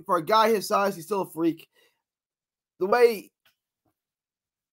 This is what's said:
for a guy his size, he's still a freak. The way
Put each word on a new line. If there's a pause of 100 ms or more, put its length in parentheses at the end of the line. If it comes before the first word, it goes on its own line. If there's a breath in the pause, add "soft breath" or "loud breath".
for
a
guy
his
size,
he's
still
a
freak. (1120)
The
way (1400)